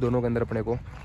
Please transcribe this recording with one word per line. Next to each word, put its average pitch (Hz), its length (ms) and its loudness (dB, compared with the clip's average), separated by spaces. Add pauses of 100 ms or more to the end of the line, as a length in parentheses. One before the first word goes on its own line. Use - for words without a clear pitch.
दोनों 123 200 2
के 120 60 2
अंदर 117 140 2
अपने 113 200 0
को, 113 140 0
अ, - 20 -2 (260)